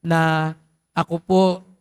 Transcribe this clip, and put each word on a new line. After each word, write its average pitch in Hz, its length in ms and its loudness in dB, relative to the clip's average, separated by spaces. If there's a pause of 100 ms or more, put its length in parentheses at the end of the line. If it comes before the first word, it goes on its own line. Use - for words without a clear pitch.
na 160 560 -2 (400)
ako 165 240 -4
po 185 240 2 (360)